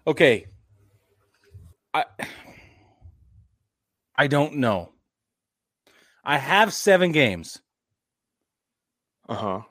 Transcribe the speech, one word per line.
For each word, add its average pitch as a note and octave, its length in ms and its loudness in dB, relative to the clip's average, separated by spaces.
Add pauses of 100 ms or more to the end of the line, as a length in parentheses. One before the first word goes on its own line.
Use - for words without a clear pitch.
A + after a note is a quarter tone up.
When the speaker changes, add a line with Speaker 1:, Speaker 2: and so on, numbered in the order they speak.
Speaker 1:
Okay. C#3 380 4 (1500)
I, D3+ 100 -2 (2000)
I C#3+ 120 0
don't D3 300 0
know. G2+ 340 -2 (1300)
I D3 140 0
have F#3+ 340 0
seven F#3 380 2
games. A2 500 -2 (1700)
Speaker 2:
Uh-huh. G#2 420 -8